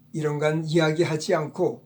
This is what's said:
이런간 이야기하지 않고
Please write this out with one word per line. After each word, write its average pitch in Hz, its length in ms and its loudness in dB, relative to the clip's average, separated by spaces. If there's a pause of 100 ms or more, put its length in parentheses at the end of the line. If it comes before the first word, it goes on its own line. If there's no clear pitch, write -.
(120)
이런간 151 520 0
이야기하지 156 720 2
않고 156 520 -2